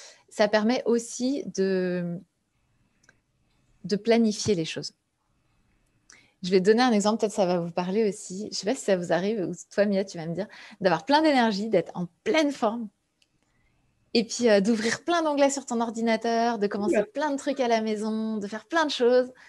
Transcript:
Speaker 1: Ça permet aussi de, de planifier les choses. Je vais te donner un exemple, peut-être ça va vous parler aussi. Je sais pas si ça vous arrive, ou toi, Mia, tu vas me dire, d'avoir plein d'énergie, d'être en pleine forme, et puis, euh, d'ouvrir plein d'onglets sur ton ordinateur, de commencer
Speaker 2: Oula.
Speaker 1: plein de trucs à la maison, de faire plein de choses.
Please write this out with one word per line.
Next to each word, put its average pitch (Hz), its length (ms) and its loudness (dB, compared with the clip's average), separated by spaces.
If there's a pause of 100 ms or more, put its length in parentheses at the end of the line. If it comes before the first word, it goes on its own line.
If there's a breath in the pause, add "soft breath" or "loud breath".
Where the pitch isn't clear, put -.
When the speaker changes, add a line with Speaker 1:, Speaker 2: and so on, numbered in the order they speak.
(300 loud breath)
Speaker 1:
Ça 208 180 0
permet 220 380 0
aussi 247 580 -2 (120)
de, 180 640 -2 (1700)
de 190 100 -4
planifier 220 580 2
les 165 120 -2
choses. - 280 -10 (1500 soft breath)
Je 180 80 -4
vais 196 80 6
te 180 60 0
donner 220 180 6
un 254 80 4
exemple, 208 280 2
peut-être 214 140 0
ça 202 120 2
va 180 140 2
vous 170 120 -4
parler 190 360 0
aussi. 190 440 -8
Je - 60 -8
sais - 80 -8
pas 185 100 0
si - 100 -12
ça 196 100 2
vous 175 160 -4
arrive, 196 300 0
ou 165 120 -4 (200)
toi, 202 120 2
Mia, 202 200 0
tu 185 120 -14
vas 160 80 -10
me 170 80 -6
dire, 190 140 -8 (320 loud breath)
d'avoir 180 260 0
plein 294 160 4
d'énergie, 226 460 2
d'être 190 280 2
en 175 120 -6 (160)
pleine 294 280 2
forme, 233 360 -4 (1300)
et 233 100 4
puis, 233 260 -2
euh, 208 120 6
d'ouvrir 226 420 0
plein 339 180 0
d'onglets 285 280 2
sur 269 160 -6
ton 233 160 -2
ordinateur, 226 760 0
de 202 100 0
commencer 202 280 -2
Speaker 2:
Oula. 208 100 2
Speaker 1:
plein 285 260 -4
de 277 60 -2
trucs 277 220 -4
à 247 80 0
la 226 140 2
maison, 220 560 -4
de 202 100 -6
faire 214 180 -10
plein 330 200 0
de 277 60 -2
choses. 247 400 2 (180 soft breath)